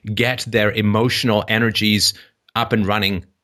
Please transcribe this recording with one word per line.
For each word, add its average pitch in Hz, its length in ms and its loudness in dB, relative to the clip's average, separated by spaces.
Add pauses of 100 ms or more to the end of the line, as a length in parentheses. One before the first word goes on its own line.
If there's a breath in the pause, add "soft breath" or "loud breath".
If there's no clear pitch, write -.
get 117 420 -2
their 107 240 2
emotional 107 760 0
energies 107 640 2 (420 loud breath)
up 117 160 -2
and 107 160 0
running 98 380 -2 (180)